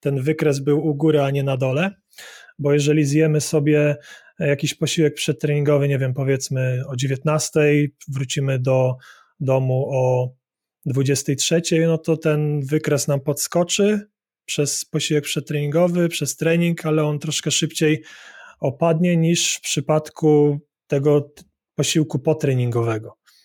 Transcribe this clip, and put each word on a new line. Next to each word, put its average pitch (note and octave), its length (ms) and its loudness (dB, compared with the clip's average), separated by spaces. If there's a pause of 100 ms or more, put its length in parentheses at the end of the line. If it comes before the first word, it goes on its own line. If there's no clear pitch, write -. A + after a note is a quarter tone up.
ten C#3 220 -2
wykres D3+ 380 0
był D3 260 0
u D3+ 80 0
góry, D3+ 260 2
a C#3 100 0
nie C#3 120 0
na C3+ 140 -2
dole, C3+ 340 0 (680)
bo C#3+ 140 2
jeżeli D3 320 2
zjemy D3+ 360 2
sobie, D3 560 2 (440)
e, C#3+ 80 0
jakiś C#3+ 260 -2
posiłek D3+ 400 0
przedtreningowy, D3 720 0
nie C#3 100 0
wiem, B2+ 160 -2
powiedzmy C3 720 -2
o C3 80 -8
dziewiętnastej, D3 960 0 (140)
wrócimy C3+ 500 -4
do B2+ 380 2 (440)
domu C3 520 0
o B2+ 400 0 (540)
dwudziestej C#3 500 0
trzeciej, E3 500 0
no E3 120 2
to D#3+ 180 0
ten D3+ 440 0
wykres D3 480 -2
nam C#3+ 120 0
podskoczy G3 880 -2 (360)
przez - 400 -4
posiłek D3 400 -2
przedtreningowy, D#3+ 840 -2
przez D3+ 280 -6
trening, E3+ 500 0
ale D#3 180 2
on D3+ 140 -2
troszkę D3+ 320 -4
szybciej D#3 520 0 (580)
opadnie E3 560 0
niż E3 380 0
w - 60 -12
przypadku D3+ 1000 2 (280)
tego D3 340 2
t-, - 220 -14 (360)
posiłku D3+ 400 0
potreningowego. B2 960 -2 (280)